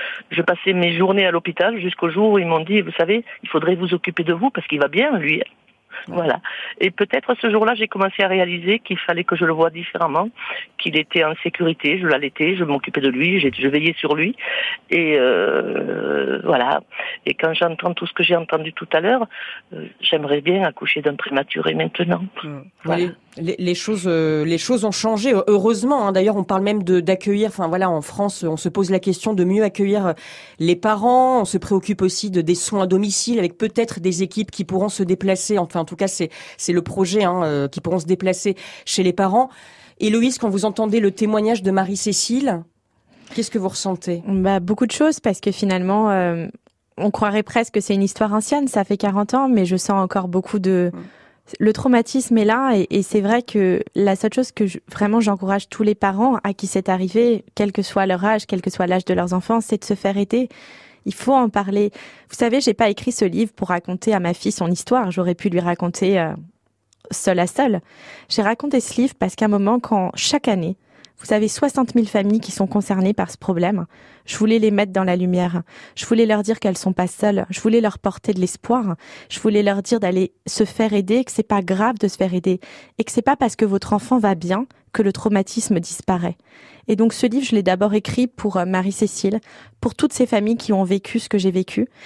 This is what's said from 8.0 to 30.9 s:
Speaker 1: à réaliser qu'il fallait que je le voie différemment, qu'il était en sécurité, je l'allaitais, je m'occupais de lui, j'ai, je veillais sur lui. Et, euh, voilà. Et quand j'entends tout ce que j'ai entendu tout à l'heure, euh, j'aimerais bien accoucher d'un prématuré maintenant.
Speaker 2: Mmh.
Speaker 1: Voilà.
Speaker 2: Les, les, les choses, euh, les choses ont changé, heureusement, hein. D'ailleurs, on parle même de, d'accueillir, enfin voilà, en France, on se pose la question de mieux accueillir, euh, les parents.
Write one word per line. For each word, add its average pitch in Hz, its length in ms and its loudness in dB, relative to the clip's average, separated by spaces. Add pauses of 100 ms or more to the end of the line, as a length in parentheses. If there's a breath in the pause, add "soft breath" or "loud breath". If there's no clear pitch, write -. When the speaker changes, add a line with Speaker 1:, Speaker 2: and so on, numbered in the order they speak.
Speaker 1:
à 190 60 2
réaliser 180 520 0
qu'il 185 180 -6
fallait 170 260 -2
que - 120 -2
je 170 80 0
le 165 80 2
voie 165 180 2
différemment, 170 580 -2 (500 loud breath)
qu'il 156 180 -2
était 156 280 0
en 156 180 0
sécurité, 160 580 0
je 180 60 -2
l'allaitais, 151 500 0
je 180 80 -2
m'occupais 143 360 -2
de 135 80 2
lui, 165 320 0
j'ai, 139 160 2
je 135 120 0
veillais 151 300 0
sur 147 160 0
lui. 170 220 -2 (540 loud breath)
Et, 160 280 2
euh, 71 1300 0
voilà. 135 380 2 (440 loud breath)
Et 143 80 0
quand 160 200 -2
j'entends 170 400 -2
tout - 120 -8
ce - 60 -10
que - 100 -2
j'ai 175 140 2
entendu 160 360 -2
tout - 200 -12
à 160 80 4
l'heure, 226 260 0 (460 loud breath)
euh, 156 140 -12 (140)
j'aimerais 147 400 0
bien 175 240 2
accoucher 151 380 -2
d'un 147 120 0
prématuré 139 600 -2
maintenant. 175 480 -2 (200)
Speaker 2:
Mmh. 156 60 -10 (360)
Speaker 1:
Voilà. 170 200 0
Speaker 2:
Les, 180 60 -4 (260)
les, 170 220 -6
les 180 160 -2
choses, 190 320 -4
euh, 160 380 2
les 165 140 0
choses 226 260 0
ont 208 80 0
changé, 220 400 0 (160)
heureusement, 220 580 4
hein. 196 60 0
D'ailleurs, 196 240 2
on 190 80 0
parle 190 180 0
même 208 200 0
de, 180 180 4
d'accueillir, 196 480 0
enfin 196 200 -4
voilà, 185 220 0
en 156 120 -2
France, 202 420 -4
on 160 120 -2
se 165 120 -4
pose 185 220 -2
la 190 100 2
question 190 320 -2
de 185 120 2
mieux 196 200 2
accueillir, 196 420 0
euh, 170 60 2 (460 loud breath)
les 170 180 2
parents. 247 640 4